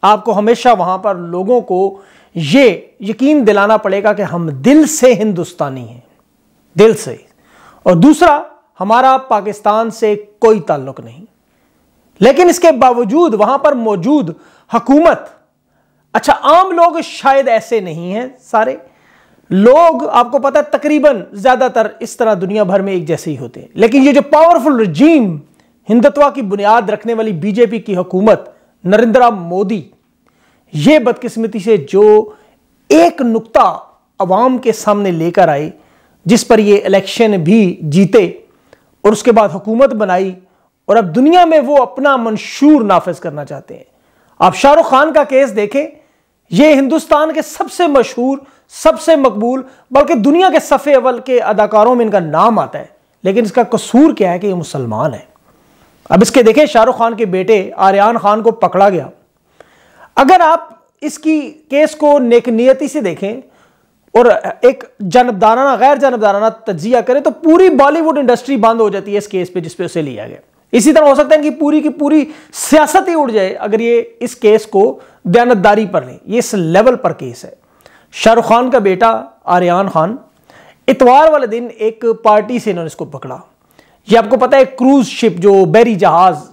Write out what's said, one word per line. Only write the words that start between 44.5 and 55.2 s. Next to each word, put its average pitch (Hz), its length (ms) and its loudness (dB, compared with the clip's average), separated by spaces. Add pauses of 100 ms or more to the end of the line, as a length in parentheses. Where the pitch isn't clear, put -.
शाहरुख 311 360 2
खान 285 220 2
का 285 120 2
केस 269 260 0
देखें, 214 480 -6 (560)
ये 294 220 4
हिंदुस्तान 294 560 0
के 311 100 -6
सबसे - 460 -6
मशहूर, 269 540 -2 (280)
सबसे 320 460 0
मकबूल, 254 500 -4 (280)
बल्कि 285 220 2
दुनिया 294 340 2
के 302 100 0
सफ़े 285 340 -2
अव्वल 247 260 0
के 254 200 -2
अदाकारों 214 560 0
में 240 100 0
इनका 202 140 0
नाम 175 400 0
आता 139 200 -8
है, - 160 -20 (300)
लेकिन 202 200 0
इसका 233 180 -2
कसूर 247 500 0
क्या 190 180 -2
है 180 80 -4
कि 202 80 -6
ये 196 60 -4
मुसलमान 120 600 -6
है। - 140 -18 (840)